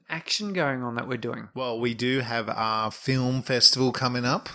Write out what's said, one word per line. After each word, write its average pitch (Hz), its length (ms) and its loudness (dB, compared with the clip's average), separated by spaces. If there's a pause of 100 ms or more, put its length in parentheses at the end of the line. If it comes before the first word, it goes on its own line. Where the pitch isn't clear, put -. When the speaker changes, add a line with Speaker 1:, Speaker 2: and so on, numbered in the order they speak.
Speaker 1:
action 196 440 -4
going 139 280 0
on 120 140 -4
that 120 140 -4
we're 123 80 -4
doing? 117 360 -6
Speaker 2:
Well, 123 240 -4
we 120 160 0
do 127 280 0
have 117 280 -2
our 110 400 0
film 127 540 0
festival 127 480 4
coming 123 340 0
up. 147 300 0